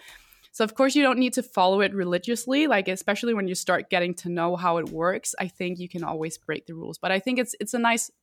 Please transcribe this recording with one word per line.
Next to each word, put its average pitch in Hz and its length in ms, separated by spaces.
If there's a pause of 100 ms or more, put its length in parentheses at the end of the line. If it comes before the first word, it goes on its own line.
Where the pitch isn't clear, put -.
(540)
So 226 100
of 220 100
course 269 200
you 294 80
don't 262 160
need 254 140
to 254 100
follow 196 380
it 202 140
religiously, 226 720
like, 202 200
especially 202 460
when 196 160
you 185 60
start - 340
getting 180 280
to 175 120
know 170 280
how 170 200
it 160 140
works. 175 480
I 185 100
think 180 300
you 180 100
can 170 160
always 160 320
break - 300
the 165 80
rules, 160 240
but 180 120
I 190 100
think 254 180
it's, 247 200
it's 208 140
a 247 60
nice, 233 320 (120)